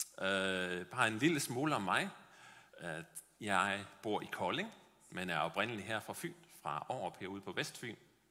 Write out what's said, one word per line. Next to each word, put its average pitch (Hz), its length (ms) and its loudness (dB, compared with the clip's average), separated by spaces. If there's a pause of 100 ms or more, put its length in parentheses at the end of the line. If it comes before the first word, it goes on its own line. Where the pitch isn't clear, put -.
(280)
Øh, 92 580 2
bare 120 220 2
en 110 120 0
lille 147 200 6
smule 139 360 0
om 110 60 2
mig. 117 280 2 (680)
At 82 280 -6 (360)
jeg 101 440 4 (160)
bor 104 200 2
i - 100 -8
Kolding, 131 400 -2 (380)
men 90 200 -4
er 82 100 2
oprindelig 95 460 0
her 110 140 -2
fra 101 140 -8
Fyn, - 200 -6 (280)
fra 73 280 -4
Aarup 101 300 -4
herude 98 220 -6
på 98 100 -8
Vestfyn. 123 440 -6 (360)